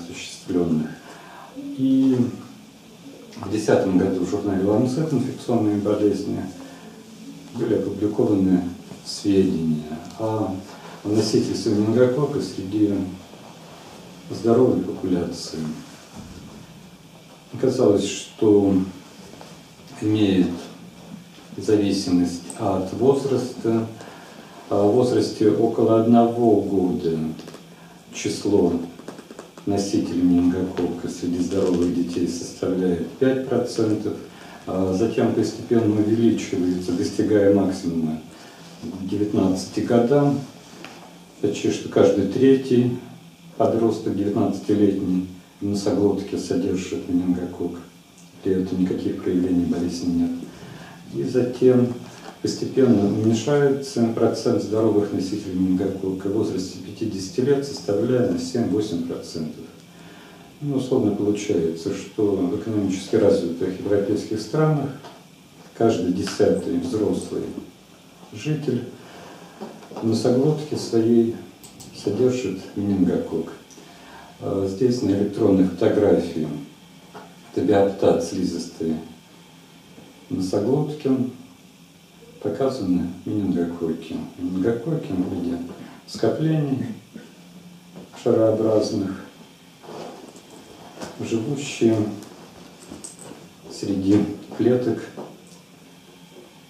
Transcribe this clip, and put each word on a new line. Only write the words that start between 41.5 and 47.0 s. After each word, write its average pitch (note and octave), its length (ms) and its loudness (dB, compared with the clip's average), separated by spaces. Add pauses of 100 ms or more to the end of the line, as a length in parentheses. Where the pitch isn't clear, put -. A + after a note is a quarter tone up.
что - 160 -6
каждый G2+ 400 4
третий B2+ 680 4 (600)
подросток, A2+ 600 0
девятнадцатилетний, F#2+ 1120 0 (340)
в G#2 60 -6
носоглотке G2+ 720 0
содержит - 720 -4